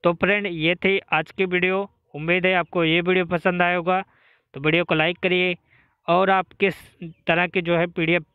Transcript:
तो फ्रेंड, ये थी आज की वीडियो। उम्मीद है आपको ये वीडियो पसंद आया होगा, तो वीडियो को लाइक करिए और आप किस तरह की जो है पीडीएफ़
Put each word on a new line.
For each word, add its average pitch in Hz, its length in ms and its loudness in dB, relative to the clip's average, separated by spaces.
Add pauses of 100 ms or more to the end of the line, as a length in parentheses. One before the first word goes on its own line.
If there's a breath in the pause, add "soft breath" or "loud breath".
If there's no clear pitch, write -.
तो 175 100 2
फ्रेंड, 202 340 0
ये 170 280 0
थी 190 240 0 (120)
आज 160 200 -2
की 190 140 -2
वीडियो। 185 460 -2 (240)
उम्मीद 170 300 -2
है 185 80 2
आपको 175 300 -2
ये 165 180 2
वीडियो 180 240 0
पसंद 175 360 -2
आया 175 160 0
होगा, 185 260 -2 (500 soft breath)
तो 139 60 -14
वीडियो 156 240 0
को 170 120 -2
लाइक 165 240 0
करिए 180 360 0 (520 soft breath)
और 185 220 2
आप 185 180 2 (120)
किस 196 160 0 (280)
तरह 170 440 -2
की 180 140 -2
जो 170 160 0
है 170 100 0
पीडीएफ़ 170 360 -2 (120)